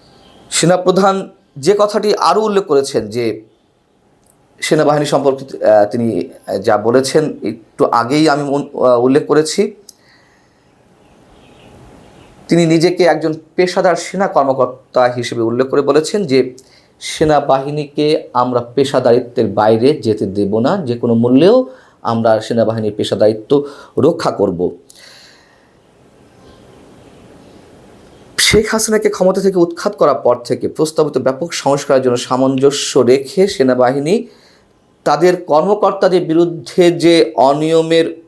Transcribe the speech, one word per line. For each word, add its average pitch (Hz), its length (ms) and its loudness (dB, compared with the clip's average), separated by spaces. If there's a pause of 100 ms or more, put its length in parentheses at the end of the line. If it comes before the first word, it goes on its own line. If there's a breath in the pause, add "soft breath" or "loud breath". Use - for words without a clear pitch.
(500)
সেনাপ্রধান 185 800 0 (280)
যে 156 200 2
কথাটি 208 380 0
আরও 180 260 0
উল্লেখ 202 220 0
করেছেন 135 440 -2
যে 113 340 -6 (1200)
সেনাবাহিনী 147 440 0
সম্পর্কে, 135 600 -2
আহ, 104 200 6
তিনি 110 440 -4 (320)
যা 107 160 0
বলেছেন 135 560 0 (100)
একটু - 420 -6
আগেই 139 440 0
আমি 143 140 0
উন-, 139 400 -4
আহ, 123 160 4
উল্লেখ 131 280 2
করেছি। 156 480 0 (2750 soft breath)
তিনি 170 180 4
নিজেকে 165 380 2
একজন 156 300 2 (220)
পেশাদার 180 400 2
সেনা 185 320 -4
কর্মকর্তা 131 760 -2
হিসেবে 123 380 -4
উল্লেখ 120 260 0
করে 143 140 0
বলেছেন 156 440 0
যে, 131 280 0 (460 soft breath)
"সেনাবাহিনীকে 151 1300 -2
আমরা 123 280 0 (140)
পেশাদারিত্বের 127 720 0
বাইরে 110 460 2
যেতে 110 320 -4
দেব 98 340 -2
না, 156 260 0
যে 117 120 -4
কোনো 117 160 -2
মূল্যেও 143 520 4 (360 loud breath)
আমরা 113 400 0
সেনাবাহিনীর 113 560 -2
পেশাদারিত্ব 110 680 0 (340 loud breath)
রক্ষা 143 340 0
করব।" 92 400 -2 (3750 soft breath)
শেখ - 340 2
হাসিনাকে 214 380 0
ক্ষমতা 190 320 0
থেকে 190 180 0
উৎখাত 170 360 -2
করার 143 200 2
পর 123 200 0
থেকে 117 320 -6
প্রস্তাবিত 151 500 -2
ব্যাপক 131 360 -4
সংস্কারের 139 500 0
জন্য 123 140 0
সামঞ্জস্য 135 840 0
রেখে 139 480 2
সেনাবাহিনী 139 800 0 (760 loud breath)
তাদের 175 420 0
কর্মকর্তাদের 185 800 0
বিরুদ্ধে 165 680 0
যে 165 440 2
অনিয়মের 160 920 0